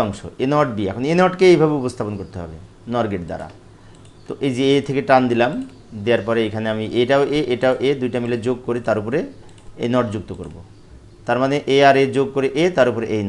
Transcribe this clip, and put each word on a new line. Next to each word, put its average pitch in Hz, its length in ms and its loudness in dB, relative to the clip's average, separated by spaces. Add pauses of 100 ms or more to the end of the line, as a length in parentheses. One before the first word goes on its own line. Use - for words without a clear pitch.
অংশ 101 140 -6 (240)
এ - 100 0
নট 147 140 2 (100)
বি। 104 140 -2
এখন 113 200 -6
এ - 80 2
নটকে 180 340 2
এইভাবে 151 280 4
উপস্থাপন 120 400 -4
করতে 92 200 -12
হবে 80 160 -12 (360)
নর 117 180 2
গেট 90 180 -4
দ্বারা। 80 180 -10 (800)
তো - 40 -10 (140)
এই 139 120 0
যে 131 60 0 (120)
এ - 20 4 (100)
থেকে 139 220 -2
টান 131 120 6 (100)
দিলাম, 117 200 2 (540)
দেওয়ার 113 220 2
পরে 117 200 0
এখানে 110 260 -4
আমি 110 120 -4 (160)
এটাও 135 220 4 (140)
এ, - 20 0 (140)
এটাও 131 220 0 (120)
এ, - 20 2 (120)
দুইটা 123 220 -4
মিলে 120 140 -2 (100)
যোগ 127 100 -2 (100)
করে 123 200 -2
তার 110 140 0
উপরে 120 180 -4 (680)
এ - 80 -2
নট 123 200 2
যুক্ত 98 260 -8
করব। 80 160 -14 (720)
তার 123 160 0
মানে 135 120 0 (200)
এ - 20 6 (120)
আর 135 120 8
এ - 20 6 (140)
যোগ 139 180 2
করে 131 120 0 (140)
এ, - 20 2 (140)
তার 127 140 4
উপরে 113 140 -4 (100)
এ 107 140 0